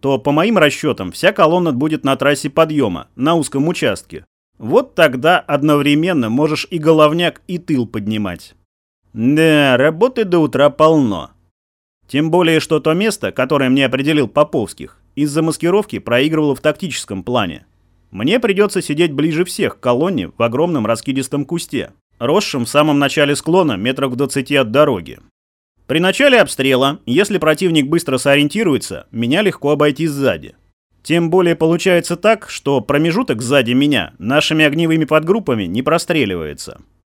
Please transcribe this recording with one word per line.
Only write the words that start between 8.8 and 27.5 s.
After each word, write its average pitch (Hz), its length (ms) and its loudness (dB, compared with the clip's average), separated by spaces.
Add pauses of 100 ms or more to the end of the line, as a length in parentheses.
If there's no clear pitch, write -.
Да, 143 640 4
работы 175 480 0
до 175 140 2
утра 143 300 2
полно. 135 640 2 (760)
Тем 156 260 -2
более, 165 280 4
что 151 220 0
то 156 120 0
место, 185 380 -2
которое 131 380 0
мне 135 160 2
определил 139 420 0
Поповских, - 720 -2 (160)
из-за 147 260 -2
маскировки 165 580 -2
проигрывало 147 540 0
в 131 60 -6
тактическом 143 640 -6
плане. 101 420 -4 (460)
Мне 147 300 -2
придётся 196 400 0
сидеть 156 320 -2
ближе 151 320 -2
всех 175 320 -4
к - 20 -20
колонне 123 580 -2
в 113 60 0
огромном 131 420 -2
раскидистом 135 600 -4
кусте, 143 480 -8 (260)
росшем 123 460 -2
в - 40 -8
самом 147 300 2
начале 143 380 0
склона 160 400 0
метрах 131 340 -2
в 123 60 -6
двадцати 139 400 -2
от 120 140 0
дороги. 117 480 0 (680)
При 147 120 0
начале 226 420 2
обстрела, 135 640 0
если 185 320 0
противник 156 500 0